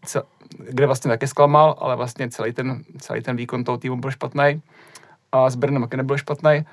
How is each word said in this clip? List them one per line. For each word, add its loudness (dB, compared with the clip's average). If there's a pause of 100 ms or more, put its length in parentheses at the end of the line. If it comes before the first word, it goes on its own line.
ce-, -4 (480)
kde 2
vlastně 0
taky 0
zklamal, 6
ale -2
vlastně -6
celý -6
ten, -6 (180)
celý -8
ten -6
výkon -6
toho -2
týmu -6
byl -6
špatný 0 (720)
a 6
s -2
Brnem 0
taky -4
nebyl -2
špatný, 0